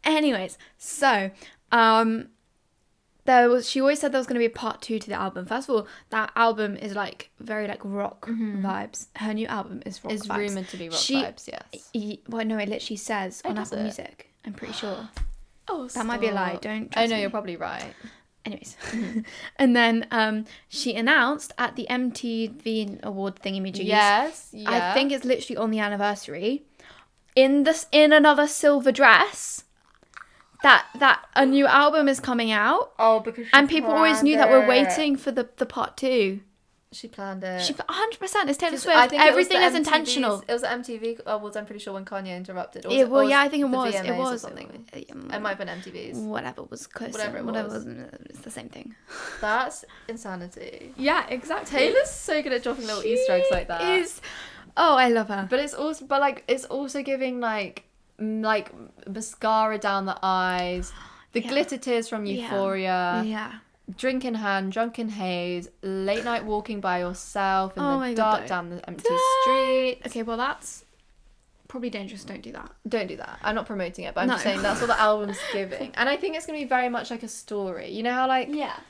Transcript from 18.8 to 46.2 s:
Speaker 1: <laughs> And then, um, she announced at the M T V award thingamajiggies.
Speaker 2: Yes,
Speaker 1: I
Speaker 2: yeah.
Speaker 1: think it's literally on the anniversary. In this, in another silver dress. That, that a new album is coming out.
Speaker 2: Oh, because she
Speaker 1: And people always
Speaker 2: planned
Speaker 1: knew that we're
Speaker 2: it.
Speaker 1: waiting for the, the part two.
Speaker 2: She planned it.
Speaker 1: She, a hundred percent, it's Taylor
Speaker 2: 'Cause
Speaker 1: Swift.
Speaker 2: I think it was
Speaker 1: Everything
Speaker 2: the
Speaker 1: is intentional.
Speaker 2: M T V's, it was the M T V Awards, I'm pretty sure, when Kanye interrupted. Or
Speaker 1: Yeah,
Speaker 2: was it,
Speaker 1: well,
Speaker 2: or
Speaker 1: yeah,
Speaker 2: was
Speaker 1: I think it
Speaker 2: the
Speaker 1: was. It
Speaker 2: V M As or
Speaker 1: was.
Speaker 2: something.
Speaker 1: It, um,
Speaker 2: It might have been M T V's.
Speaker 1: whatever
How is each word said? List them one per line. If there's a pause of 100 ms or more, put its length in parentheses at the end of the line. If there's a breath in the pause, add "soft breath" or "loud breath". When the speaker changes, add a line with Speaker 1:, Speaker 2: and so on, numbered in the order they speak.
Speaker 1:
<laughs>
And
then,
um, (240 loud breath)
she
announced
at
the
M
T
V
award
thingamajiggies.
Speaker 2:
Yes,
Speaker 1:
I
Speaker 2:
yeah.
Speaker 1:
think
it's
literally
on
the
anniversary. (680 soft breath)
In
this,
in
another
silver
dress. (1000 loud breath)
That, (140)
that (100)
a
new
album
is
coming
out.
Speaker 2:
Oh,
because
she
Speaker 1:
And
people
always
Speaker 2:
planned
Speaker 1:
knew
that
we're
Speaker 2:
it.
Speaker 1:
waiting
for
the, (100)
the
part
two. (540)
Speaker 2:
She
planned
it.
Speaker 1:
She,
a
hundred
percent,
it's
Taylor
Speaker 2:
'Cause
Speaker 1:
Swift.
Speaker 2:
I
think
it
was
Speaker 1:
Everything
Speaker 2:
the
Speaker 1:
is
intentional.
Speaker 2:
M
T
V's,
it
was
the
M
T
V
Awards,
I'm
pretty
sure,
when
Kanye
interrupted.
Or
Speaker 1:
Yeah,
Speaker 2:
was
it,
Speaker 1:
well,
Speaker 2:
or
Speaker 1:
yeah,
Speaker 2:
was
Speaker 1:
I
think
it
Speaker 2:
the
Speaker 1:
was.
It
Speaker 2:
V
M
As
or
Speaker 1:
was.
Speaker 2:
something.
Speaker 1:
It,
um,
Speaker 2:
It
might
have
been
M
T
V's.
Speaker 1:
whatever